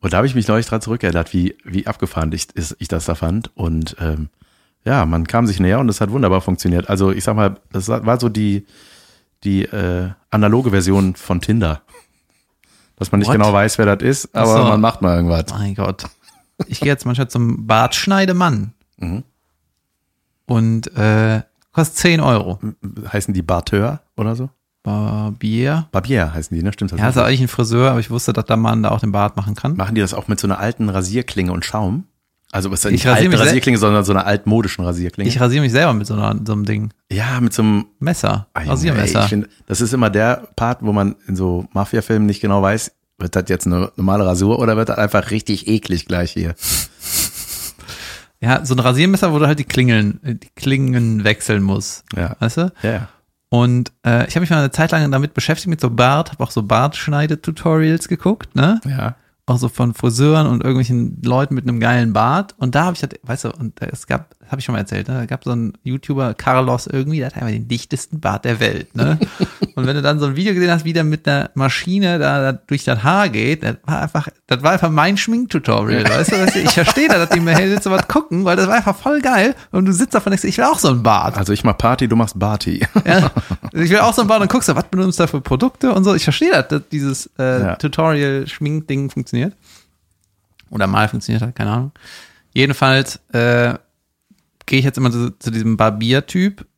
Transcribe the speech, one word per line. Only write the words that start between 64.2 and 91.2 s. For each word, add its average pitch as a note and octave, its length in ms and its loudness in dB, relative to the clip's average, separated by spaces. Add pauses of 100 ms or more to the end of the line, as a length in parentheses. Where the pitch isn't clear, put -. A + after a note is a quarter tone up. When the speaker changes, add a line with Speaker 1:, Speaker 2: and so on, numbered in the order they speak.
Speaker 2:
das - 100 -14
hab C3+ 80 -6
ich C3 60 -8
schon - 80 -4
mal A2 60 -2
erzählt, G2 280 -4
ne? C3 120 -4
Da A#2 80 -6
gab C3 180 -10
so C3+ 80 -4
einen A#2 300 -4
YouTuber, C3+ 520 -4
Carlos B2+ 520 0
irgendwie, C#3 320 -4
der B2+ 80 -4
hat C#3+ 100 -10
einfach A#2+ 140 -6
den A2+ 180 -6
dichtesten B2 520 -6
Bart G2 260 -4
der A#2 120 -2
Welt, - 380 -2
ne? D3+ 280 2
Speaker 1:
<laughs> - 40 -10 (480)
Speaker 2:
Und B2+ 100 -2
wenn C3+ 100 0
du C#3+ 60 -2
dann D3 180 2
so D3 60 0
ein C3+ 100 0
Video F#3+ 180 0
gesehen F3+ 160 2
hast, E3 140 2
wie E3 80 -2
der E3 100 2
mit D#3 240 0
einer C#3+ 280 0
Maschine F3 640 0
da, C#3+ 200 2
da C3+ 120 0
durch C3+ 320 -6
das A#2 180 0
Haar F#3 260 2
geht, B2 360 -2
das A#2 100 -2 (100)
war - 180 -2
einfach, D3+ 260 -4 (180)
das B2+ 160 -2
war D3+ 80 4
einfach F#3 180 2
mein D#3+ 280 2
Schminktutorial, A#2+ 880 0
Speaker 1:
Ja. G#2+ 60 2
Speaker 2:
weißt C3 200 2
du? A3 100 0
Weißt F#3 140 2
du, F#3+ 60 0
ich D3 100 2
verstehe A3 380 2
da, A3 100 4
dass E3+ 120 0
die E3+ 100 2
mir E3 160 2
hey, F#3+ 120 2
jetzt G3 140 0
sowas F#3+ 240 0
gucken, G3 380 -2
weil F3 100 2
das F#3 140 2
war G#3+ 80 2
einfach G#3 200 0
voll D4 240 -2
geil. B3+ 360 2 (160)
Und F#3+ 140 2
du F#3+ 60 2
sitzt F#3+ 220 0
da A3+ 60 6
und - 60 -4
denkst, G3 180 -2
ich - 140 -2
will A#3+ 80 2
auch D#4 120 2
so - 120 2
einen A#2+ 120 2
Bart. G#2+ 340 2
Speaker 1:
Also G2+ 160 0
ich G#2+ 120 -2
mach G#2+ 120 4
Party, B2 300 2
du A2+ 80 2
machst A2+ 240 0
Barty. G#2 480 -2 (180)
Speaker 2:
Ja. E3+ 280 4 (400)
Ich E3 180 0
will G3+ 80 4
auch G#3+ 160 4
so A#3+ 80 2
einen G#3 60 0
Bart G#3+ 140 4
und G3 80 0
guckst - 180 0
du, E3 80 2
was - 80 -2
benutzt F#3 340 0
du F3 60 4
da - 20 0
für D3+ 140 -4
Produkte A#3 520 0
und F#3+ 120 4
so. G3 100 4
Ich D#3+ 80 0
verstehe D#4 300 2
das, - 160 2
dass D3 140 -2 (100)
dieses, C#3 440 -4
äh, B2+ 260 0
Speaker 1:
Ja. F2+ 120 0
Speaker 2:
Tutorial-Schmink-Ding D3 1400 -2
funktioniert. C3 460 -4 (1120)
Oder G#2 160 0
mal G#2 220 2
funktioniert A2+ 340 -2